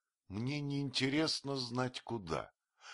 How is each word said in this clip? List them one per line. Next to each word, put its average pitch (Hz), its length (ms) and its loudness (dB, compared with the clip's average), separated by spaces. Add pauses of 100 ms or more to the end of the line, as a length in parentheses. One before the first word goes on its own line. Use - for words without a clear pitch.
(280)
Мне 123 320 -2
неинтересно 139 960 2
знать 127 460 -2
куда. 80 500 -2 (420)